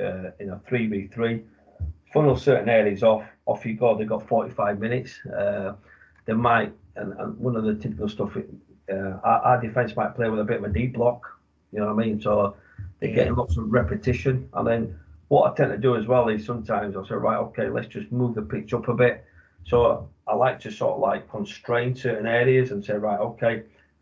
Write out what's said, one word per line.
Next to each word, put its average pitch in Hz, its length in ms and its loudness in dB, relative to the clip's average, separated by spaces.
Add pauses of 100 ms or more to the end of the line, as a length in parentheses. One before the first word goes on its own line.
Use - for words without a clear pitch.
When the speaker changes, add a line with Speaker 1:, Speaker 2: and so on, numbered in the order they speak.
Speaker 1:
uh, 92 400 -6
in 98 100 -8
a 92 160 -10
three 117 200 0
v 98 200 -2
three. 117 380 -4 (680)
Funnel 147 240 6
certain 120 320 4
areas 104 340 4
off, 110 220 4 (220)
off - 200 -2
you 110 80 -4
go. 110 220 4
They've 107 120 -4
got - 180 -4
forty-five 104 520 0
minutes. 120 480 -4
Uh, 101 480 -2 (500)
they 110 80 -2
might, 113 400 2 (240)
and, 101 160 -8
and - 260 -10
one 123 160 -2
of 110 100 -2
the 104 100 2
typical 107 340 -6
stuff, 101 280 -6
uh, - 580 -10
our, 95 480 0
our 123 180 4
defence 113 340 -2
might 107 200 -2
play 117 160 0
with 107 100 -2
a 104 40 0
bit 110 140 0
of 101 60 -6
a 101 40 -4
deep 120 260 -2
block, 120 440 -2 (340)
you 104 80 -4
know 104 140 0
what 110 80 2
I 110 40 0
mean? 107 140 -2
So 104 360 0 (440)
they're - 100 -2
Speaker 2:
Yeah. 107 40 -4
Speaker 1:
getting 113 200 2
lots 120 240 0
of 107 120 -4
repetition. 123 840 0
And 113 120 -2
then 117 320 -2 (300)
what 127 220 6
I - 40 -8
tend 131 180 2
to 104 60 -6
do 120 180 4
as 107 100 -2
well 123 220 4
is 107 180 -2
sometimes 104 500 -4
I'll 95 100 -8
say, 110 80 -6
"Right, 110 220 0
okay, 107 320 -4
let's 117 200 -4
just 101 220 -10
move 123 240 0
the 107 80 -6
pitch - 300 -8
up 120 160 -4
a 117 60 0
bit." 120 320 2 (400)
So 120 420 2 (180)
I 107 80 0
like 123 260 0
to 110 100 -10
sort - 240 -2
of, 101 60 -6
like, 101 300 -2
constrain 120 640 -2
certain 113 320 -2
areas 123 440 4
and 101 120 -6
say, 107 120 -4
"Right, 104 260 0
okay, 113 440 -2 (380)